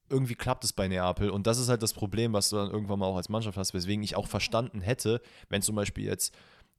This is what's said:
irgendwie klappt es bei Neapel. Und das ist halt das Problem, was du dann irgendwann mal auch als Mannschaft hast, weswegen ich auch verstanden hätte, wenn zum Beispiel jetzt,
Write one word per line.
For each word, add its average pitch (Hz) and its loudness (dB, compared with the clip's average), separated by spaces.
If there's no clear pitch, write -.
irgendwie 135 0
klappt - -2
es 104 0
bei 98 0
Neapel. 92 2
Und 101 0
das 117 4
ist 123 0
halt 117 2
das 107 2
Problem, 110 0
was 101 2
du 104 0
dann 101 0
irgendwann 101 0
mal 95 2
auch 95 0
als 90 -4
Mannschaft 107 -4
hast, 95 -2
weswegen 101 -2
ich - -4
auch 98 -2
verstanden 113 -2
hätte, 113 0
wenn 98 0
zum 107 0
Beispiel 101 -2
jetzt, 98 -2